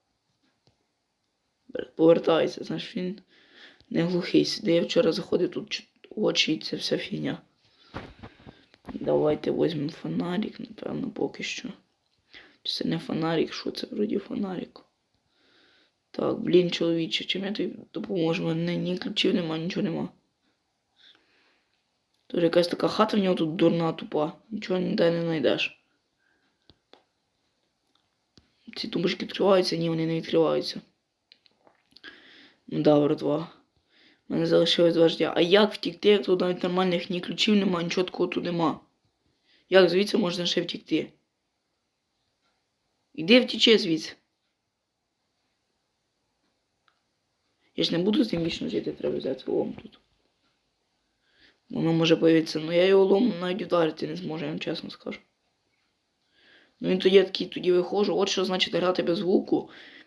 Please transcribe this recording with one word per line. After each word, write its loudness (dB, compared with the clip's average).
Повертайся, 4
значить -10
він -6
не -2
глухий. 2
Сюди -2
я 4
вчора 2
заходив, -2
тут -10
чу-, -8
очі -2
і -6
ця -10
вся -4
фігня. -8
Давайте 0
візьмемо -2
фонарик, -6
напевно, -8
поки -8
що. -10
Чи -6
це -6
не -2
фонарик? -2
Що -8
це -10
вроді -2
фонарик? -8
Так, -2
блін, 2
чоловіче, -2
чим -6
я -6
тобі -6
допоможу? -2
У -2
мене -2
ні -4
ключів -2
нема, -2
нічого -4
нема. -4
Тож 0
якась 4
така -2
хата 0
в 2
нього 2
тут -2
дурна, 2
тупа. -4
Нічого -4
ніде 2
не -2
знайдеш. -2
Ці -8
тумбочки -4
відкриваються? 2
Ні, -2
вони -2
не -2
відкриваються. 0
Ну -4
да, 6
братва. 0
У -6
мене 0
залишилось 4
два 6
життя. -2
А 4
як 4
втікти, -2
як 4
тут 2
навіть -2
нормальних 0
ні -4
ключів 0
нема, 2
нічого 0
такого -4
тут -4
нема? -2
Як 8
звідси 2
можна 0
ще 0
втікти? -4
Іди 6
втічи 4
звідси. -2
Я -2
ж -2
не 0
буду 2
з -2
ним -2
вічно -4
жити, -4
треба -4
взяти -6
лом -2
тут. -20
Воно 0
може 4
появитися, 2
ну -6
я 4
його 6
лом 2
навіть -4
вдарити 0
не -8
зможу, -8
я -6
вам -6
чесно -8
скажу. -12
Ну -4
він 2
тоді, 4
я 10
такий, -4
тоді -2
виходжу. 0
От 0
що -2
значить -2
грати 0
без 0
звуку 0